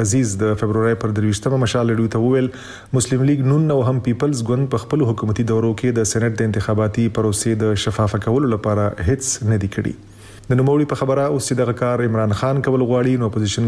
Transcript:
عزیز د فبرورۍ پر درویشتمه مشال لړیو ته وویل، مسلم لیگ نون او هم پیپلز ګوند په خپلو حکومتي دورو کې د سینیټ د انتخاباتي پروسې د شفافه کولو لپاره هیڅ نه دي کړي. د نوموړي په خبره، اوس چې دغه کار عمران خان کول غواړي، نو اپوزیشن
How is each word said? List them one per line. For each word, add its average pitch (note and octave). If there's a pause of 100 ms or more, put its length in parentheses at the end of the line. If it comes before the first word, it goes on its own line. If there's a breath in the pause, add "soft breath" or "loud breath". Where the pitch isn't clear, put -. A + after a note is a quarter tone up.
عزیز A2+
د G#2+
فبرورۍ A2
پر G#2+
درویشتمه G#2+
مشال A#2
لړیو A2+
ته A2+
وویل، B2+ (480 loud breath)
مسلم B2+
لیگ C3+
نون D#3
او C3+
هم B2+
پیپلز B2
ګوند C3
په G#2+
خپلو D3
حکومتي A2
دورو A2+
کې B2
د G#2+
سینیټ A2+
د A2
انتخاباتي G#2+ (100)
پروسې A2
د G#2+
شفافه G#2
کولو B2+
لپاره G#2 (220)
هیڅ C3
نه G#2
دي F#2+
کړي. - (540 loud breath)
د B2+
نوموړي C#3+
په C#3+
خبره، C3+
اوس C#3+
چې C3 (100)
دغه B2
کار B2
عمران A2
خان C3+
کول C3
غواړي، B2
نو A2+
اپوزیشن A2